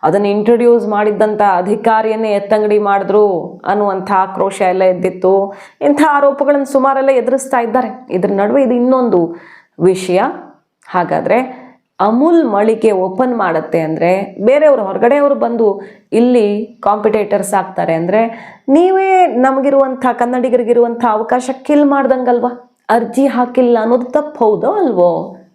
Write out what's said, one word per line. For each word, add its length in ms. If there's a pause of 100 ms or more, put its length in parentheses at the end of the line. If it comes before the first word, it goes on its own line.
ಅದನ್ನ 220
ಇಂಟ್ರೊಡ್ಯೂಸ್ 600
ಮಾಡಿದ್ದಂಥ 540 (140)
ಅಧಿಕಾರಿಯನ್ನೇ 760
ಎತ್ತಂಗಡಿ 480
ಮಾಡಿದ್ರು 840
ಅನ್ನುವಂಥ 460
ಆಕ್ರೋಶ 500
ಎಲ್ಲ 220
ಎದ್ದಿತ್ತು. 720 (280)
ಇಂಥ 280
ಆರೋಪಗಳನ್ನ 540
ಸುಮಾರೆಲ್ಲ 460
ಎದುರಿಸ್ತಾ 500
ಇದ್ದಾರೆ. 520
ಇದ್ರ 180
ನಡುವೆ 340
ಇದು 100
ಇನ್ನೊಂದು 640 (440)
ವಿಷಯ. 420 (680)
ಹಾಗಾದ್ರೆ 800 (320)
ಅಮೂಲ್ 460
ಮಳಿಗೆ 460
ಓಪನ್ 460
ಮಾಡುತ್ತೆ 420
ಅಂದ್ರೆ, 680
ಬೇರೆಯವರು, 380
ಹೊರಗಡೆಯವರು 520
ಬಂದು 460 (320)
ಇಲ್ಲಿ 520
ಕಾಂಪಿಟೇಟರ್ಸ್ 880
ಆಗ್ತಾರೆ 400
ಅಂದ್ರೆ, 340 (420)
ನೀವೇ 560
ನಮಗಿರುವಂಥ, 880
ಕನ್ನಡಿಗರಿಗಿರುವಂಥ 960
ಅವಕಾಶ 400 (140)
ಕಿಲ್ 220
ಮಾಡ್ದಂಗಲ್ವಾ? 920 (100)
ಅರ್ಜಿ 380
ಹಾಕಿಲ್ಲ 540
ಅನ್ನೋದು 240
ತಪ್ಪು 400
ಹೌದೋ 260
ಅಲ್ವೋ 680 (180)